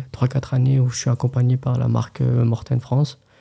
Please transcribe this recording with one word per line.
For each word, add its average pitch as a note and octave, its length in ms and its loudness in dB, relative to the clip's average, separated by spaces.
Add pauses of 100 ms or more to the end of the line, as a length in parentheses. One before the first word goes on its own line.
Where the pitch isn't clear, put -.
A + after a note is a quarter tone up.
(140)
trois, C3 160 0
quatre - 240 -4
années C3 260 4
où B2+ 100 2
je A#2 80 -6
suis - 120 -2
accompagné B2 480 2
par B2 200 -2
la B2 120 0
marque, A#2 320 -2
euh, B2 240 2
Morten A#2 340 -2
France. C#3 400 -2 (220)